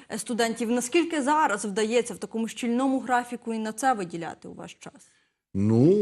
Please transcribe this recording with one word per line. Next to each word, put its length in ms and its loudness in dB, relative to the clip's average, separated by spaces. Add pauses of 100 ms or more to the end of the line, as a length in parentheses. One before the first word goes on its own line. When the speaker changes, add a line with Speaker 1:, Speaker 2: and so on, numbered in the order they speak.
(140)
Speaker 1:
е, 40 -6
студентів. 520 -2
Наскільки 520 0
зараз 420 2
вдається 500 0
в 40 -14
такому 300 -4
щільному 520 0
графіку 540 -2
і 40 -4
на 140 -4
це 220 0
виділяти 540 -8
у 60 -16
ваш 200 -16
час? 180 -18 (640)
Speaker 2:
Ну, 300 4 (180)